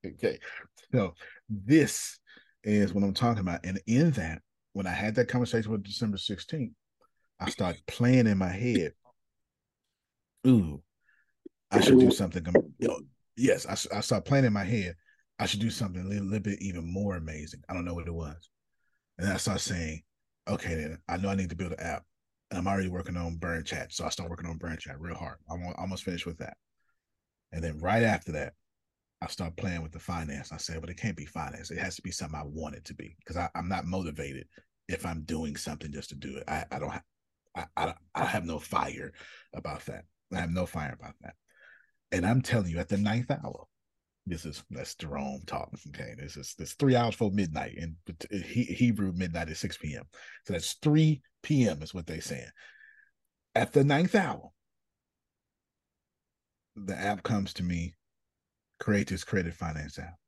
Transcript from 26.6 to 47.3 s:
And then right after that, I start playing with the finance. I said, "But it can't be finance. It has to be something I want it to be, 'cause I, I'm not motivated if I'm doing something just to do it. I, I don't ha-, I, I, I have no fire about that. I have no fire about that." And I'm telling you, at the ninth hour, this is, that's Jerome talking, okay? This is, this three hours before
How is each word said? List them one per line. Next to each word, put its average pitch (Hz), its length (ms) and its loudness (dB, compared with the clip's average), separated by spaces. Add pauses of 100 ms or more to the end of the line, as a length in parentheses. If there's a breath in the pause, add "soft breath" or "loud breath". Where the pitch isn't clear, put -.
And 82 140 -6
then 78 160 -4
right 107 240 4
after 107 280 2
that, 73 220 -6 (680)
I - 60 -6
start 82 300 -6
playing 87 260 -4
with 78 100 -10
the 87 60 -14
finance. 80 540 -8
I 78 60 -12
said, 82 220 -6
"But 80 100 -10
it 90 60 -10
can't 101 200 -2
be 73 100 -10
finance. - 440 -10
It 85 80 -8
has 92 180 -6
to - 60 -16
be 90 80 -8
something 78 280 -8
I 73 60 -8
want 73 320 -8
it 73 100 -20
to - 80 -14
be, - 220 -16 (100)
'cause 82 100 -8
I, 85 180 -2
I'm 85 140 -4
not 95 160 -2
motivated 78 640 -6 (400 soft breath)
if - 180 -6
I'm 82 180 -6
doing 78 340 -6
something 76 360 -8
just - 180 -10
to 71 40 -12
do 67 220 -10
it. - 100 -10
I, 78 240 -4
I 62 80 -6
don't 73 140 -4
ha-, - 100 -10 (540)
I, - 100 -8 (100)
I, - 180 -2 (200)
I - 100 0
have - 200 -2
no 85 140 -4
fire - 540 -4 (400 loud breath)
about - 340 -10
that. - 180 -12 (280)
I 90 80 -2
have 85 100 -2
no 90 160 0
fire 73 320 -6
about - 240 -16
that." - 120 -16 (800 soft breath)
And 90 120 0
I'm 120 180 6
telling 101 280 2
you, 82 80 -2
at 85 100 -4
the 101 80 0
ninth 107 340 2
hour, - 360 -4 (580)
this 85 200 -6
is, 78 260 -10
that's - 240 -10
Jerome 69 520 -6
talking, - 320 -8 (100)
okay? - 280 -12
This 73 200 -14
is, - 220 -12
this - 160 -10
three 131 220 6
hours 117 180 4
before 104 180 2